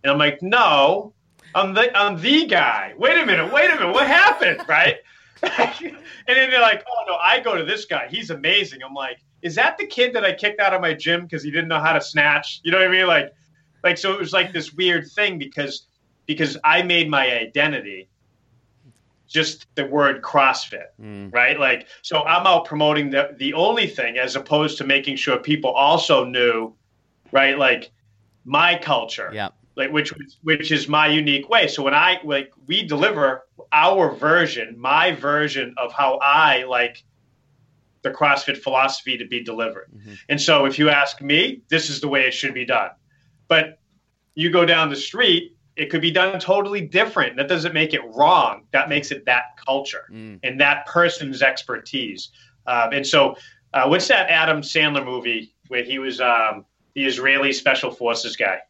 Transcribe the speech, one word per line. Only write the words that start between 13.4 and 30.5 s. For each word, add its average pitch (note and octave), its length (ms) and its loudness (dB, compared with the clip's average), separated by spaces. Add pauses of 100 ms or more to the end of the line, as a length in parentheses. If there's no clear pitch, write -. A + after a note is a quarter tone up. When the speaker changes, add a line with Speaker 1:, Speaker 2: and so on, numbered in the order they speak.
Speaker 1:
like, F3 160 0
so G3 140 -2
it G3+ 60 -6
was, E3 140 -6
like, F#3 200 0
this D#3 200 -8
weird E3+ 380 0
thing G3+ 260 -2
because, C#3+ 480 -10 (400)
because D3+ 380 -4
I D#3+ 200 4
made E3+ 260 0
my C#3 160 2 (120)
identity A2+ 680 -4 (1200)
just - 380 -4 (100)
the C#3+ 100 -4
word C#3 360 0
CrossFit, C3 640 0 (160)
Speaker 2:
Mm. G2+ 320 -14
Speaker 1:
right? B2+ 260 2
Like, B2+ 280 0 (140)
so D#3 220 -4
I'm E3+ 220 0
out E3+ 200 4
promoting D3+ 440 0
the, C#3 280 -2
the C3+ 160 -4
only G3+ 340 0
thing A#2+ 300 -6
as B2+ 180 -4
opposed D3+ 420 -2
to - 60 -8
making C#3 320 0
sure C3 220 -2
people D3 340 -2
also C#3 520 4
knew, A#2+ 500 0 (580)
right, C#3 260 4
like, C3 340 0 (540)
my D#3+ 320 2
culture, A2+ 560 -4
Speaker 2:
Yep. G#2 200 -6 (220)
Speaker 1:
like, C3+ 160 -4
which, D3+ 220 -2 (300)
which D#3 280 -2